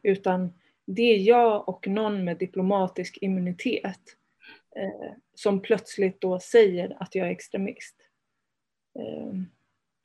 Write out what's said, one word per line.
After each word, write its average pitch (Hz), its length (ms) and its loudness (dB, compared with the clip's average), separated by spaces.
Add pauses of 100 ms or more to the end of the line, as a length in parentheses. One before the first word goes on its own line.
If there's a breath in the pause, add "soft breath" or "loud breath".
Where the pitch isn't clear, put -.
utan 185 500 0 (320)
det 196 160 -4
är 233 160 6
jag 220 520 4
och - 180 -8
någon 208 380 -2
med 170 120 -4
diplomatisk 185 840 -2
immunitet, 190 800 -4 (760 soft breath)
eh, - 360 -10 (240)
som 196 260 0
plötsligt 190 600 -2
då 185 180 -2
säger 185 640 4
att - 120 -8
jag 185 120 -2
är 180 40 -2
extremist." - 640 -8 (1040)
Eh, 220 340 -10 (720)